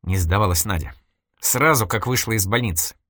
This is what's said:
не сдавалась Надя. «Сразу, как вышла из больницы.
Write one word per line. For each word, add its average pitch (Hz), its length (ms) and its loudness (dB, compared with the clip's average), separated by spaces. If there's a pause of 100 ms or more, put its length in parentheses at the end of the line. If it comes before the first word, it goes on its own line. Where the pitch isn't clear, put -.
не 92 140 -2
сдавалась 90 460 2
Надя. 82 300 -4 (460)
«Сразу, 127 480 2
как 113 180 -2
вышла 123 280 -2
из 104 120 0
больницы. 110 500 -2 (140)